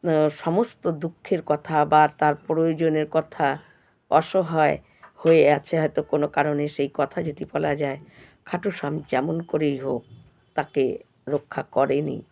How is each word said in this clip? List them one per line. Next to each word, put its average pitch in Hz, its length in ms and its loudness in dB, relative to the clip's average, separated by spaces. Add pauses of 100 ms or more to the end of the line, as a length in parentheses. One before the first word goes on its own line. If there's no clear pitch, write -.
আহ, 156 260 2
সমস্ত 175 600 -4
দুঃখের 165 520 -6
কথা 151 420 0
বা 151 240 6 (100)
তার 151 160 2
প্রয়োজনের 160 760 0
কথা, 156 480 -2 (520)
অসহায় 160 680 2 (360)
হয়ে 156 380 6
আছে 147 280 0
হয়তো 156 220 -2
কোনো 147 260 -2
কারণে, 147 400 -2
সেই 139 260 -4
কথা 147 280 -4
যদি 151 220 -8 (100)
বলা 151 200 0
যায়, 143 240 -6 (460)
খাটু 185 260 -6
শ্যাম 151 280 -6
যেমন 151 440 -4
করেই 147 360 -2
হোক 135 260 -6 (500)
তাকে 143 440 -2 (300)
রক্ষা - 340 -6
করেনি। 139 680 -2